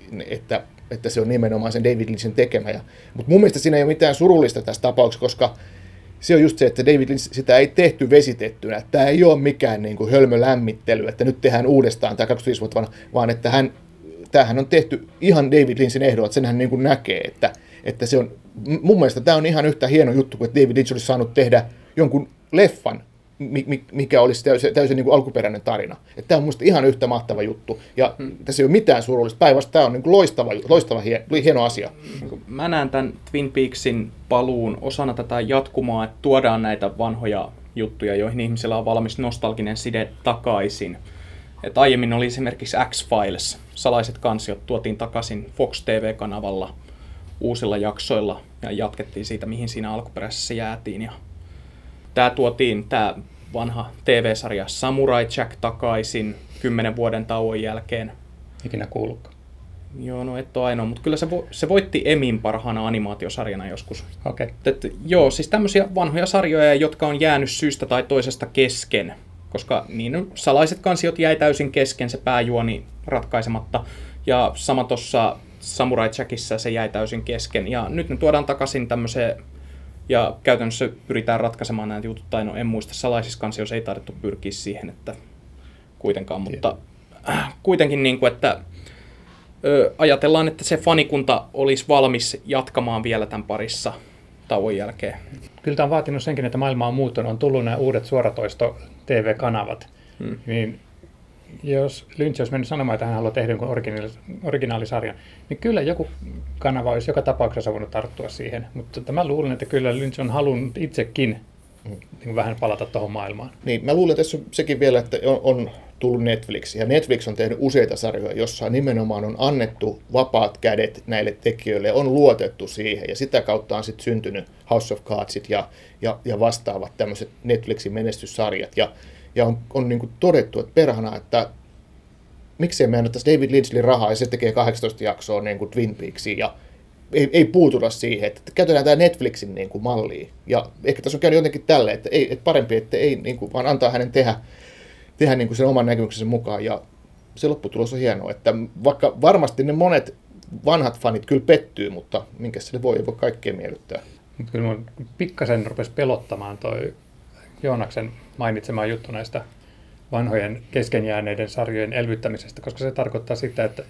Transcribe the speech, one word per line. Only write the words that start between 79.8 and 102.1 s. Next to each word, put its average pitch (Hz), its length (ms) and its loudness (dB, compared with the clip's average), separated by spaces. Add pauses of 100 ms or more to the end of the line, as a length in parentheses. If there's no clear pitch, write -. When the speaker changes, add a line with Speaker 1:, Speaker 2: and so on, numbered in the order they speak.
Speaker 2:
ja 117 340 0
käytännössä 117 460 0 (180)
pyritään 113 320 0
ratkaisemaan 110 500 -4
näitä 107 180 -8
jutut, 113 220 -12
tai 110 160 -4
no 107 100 -8
en 117 120 -4
muista, 110 260 -4
salaisissa 117 460 -4
kansioissa 110 360 -6
ei 113 60 -4
taidettu - 400 -10
pyrkiä 98 300 -8
siihen, - 380 -10
että - 260 -16 (840)
kuitenkaan, 98 440 -4
Speaker 3:
Tiedä. 98 120 -10
Speaker 2:
mutta, - 220 -2 (520)
äh, 143 240 -6 (100)
kuitenkin 147 400 2
niinku, 127 220 2
että, 120 340 0 (1080)
ö, 143 320 4
ajatellaan, 156 500 4
että 160 160 -8
se 160 140 -2
fanikunta 147 760 2
olisi 135 340 0
valmis 131 580 2
jatkamaan 123 580 -4
vielä 110 220 -2
tän 107 180 -10
parissa 107 500 -6 (540)
tauon 104 300 0
jälkeen. 104 400 -8 (440)
Speaker 3:
Kyllä 147 140 -4
tää 151 80 2
on 143 60 2
vaatinut 143 340 -2
senkin, 139 220 -4
että 123 120 -4
maailma 131 300 -2
on 123 60 -2
muuttunut, 120 380 -2
on 113 60 -6
tullut 135 280 0
nämä 117 120 -2
uudet 127 280 0
suoratoisto 117 720 -2 (280)
T - 40 -6
V-kanavat. 110 800 -2 (300)
Speaker 2:
Hmm. 107 260 -10
Speaker 3:
Niin 113 340 -4 (840)
jos 139 440 -4 (100)